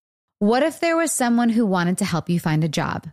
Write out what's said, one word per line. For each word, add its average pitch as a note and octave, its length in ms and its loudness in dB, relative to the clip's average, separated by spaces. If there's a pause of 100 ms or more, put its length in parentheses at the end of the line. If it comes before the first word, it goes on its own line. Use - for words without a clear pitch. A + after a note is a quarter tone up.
(400)
What A#3 240 2
if D#4+ 160 -4
there E4 160 0
was E4 160 0
someone A#3+ 380 2
who A3+ 140 2
wanted F3+ 340 0
to G3+ 60 -2
help E3+ 240 -2
you F3 120 0
find D#3 240 0
a E3 40 -2
job? - 440 -4